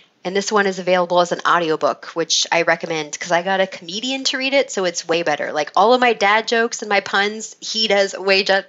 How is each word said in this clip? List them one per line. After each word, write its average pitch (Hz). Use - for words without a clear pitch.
And 185
this 196
one 202
is 190
available 180
as 175
an 185
audiobook, 156
which -
I 170
recommend 165
'cause 175
I 175
got 190
a 190
comedian 220
to 269
read 262
it, 262
so 190
it's 175
way 170
better. 147
Like, 151
all 208
of 247
my 247
dad 214
jokes 226
and 214
my 202
puns, 214
he 220
does 196
a 170
way 190
jo-, 190